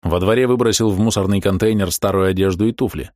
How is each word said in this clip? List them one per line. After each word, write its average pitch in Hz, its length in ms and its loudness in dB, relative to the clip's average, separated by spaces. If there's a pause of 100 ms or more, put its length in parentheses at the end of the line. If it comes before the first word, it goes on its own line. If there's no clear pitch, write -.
Во 87 180 0
дворе 113 260 2
выбросил 117 440 2
в 95 80 -2
мусорный 101 420 0
контейнер 98 520 0
старую 95 340 0
одежду 95 400 0
и 117 60 0
туфли. 117 440 -6